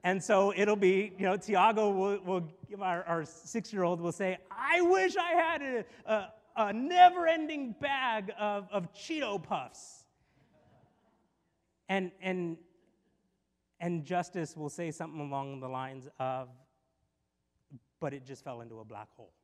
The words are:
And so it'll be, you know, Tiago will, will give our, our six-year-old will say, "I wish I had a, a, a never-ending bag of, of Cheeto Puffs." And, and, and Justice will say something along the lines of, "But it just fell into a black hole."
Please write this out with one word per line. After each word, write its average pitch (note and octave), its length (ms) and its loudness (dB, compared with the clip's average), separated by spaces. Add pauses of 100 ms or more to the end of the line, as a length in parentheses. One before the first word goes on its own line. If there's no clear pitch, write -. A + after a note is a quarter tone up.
And F#3 180 2
so G3 320 4
it'll G#3 220 4
be, G3 400 4
you G3 80 -2
know, F#3 100 2
Tiago G#3 540 4
will, G3 340 0
will F3 300 -4 (160)
give G3 120 -12
our, F3+ 220 -2
our E3+ 220 -2
six-year-old F3+ 760 -2
will E3+ 140 -4
say, F#3 240 -2 (120)
"I C#4 300 2
wish F4+ 380 4
I F4 140 0
had E4 300 2
a, B3 240 -4 (200)
a, G#3 280 -2 (220)
a G#3 160 0
never-ending D#4+ 1080 4
bag B3+ 580 -2
of, G3+ 320 -2
of F#3+ 220 -4
Cheeto A#3 500 -6
Puffs." - 600 -10 (1800)
And, F#3+ 220 0 (100)
and, F3+ 360 -4 (1200)
and E3+ 240 -4
Justice F3 500 -4
will D3+ 140 -8
say E3 220 -8
something D#3+ 280 -10
along C#3 400 -6
the C3 80 -10
lines C3 400 -10 (120)
of, C3 300 -4 (1500)
"But C#3+ 140 -6
it C3 120 -14
just C3 180 -16
fell A#2+ 180 -12
into A2+ 180 -16
a A2 60 -18
black G#2+ 220 -18 (100)
hole." G2 160 -20 (100)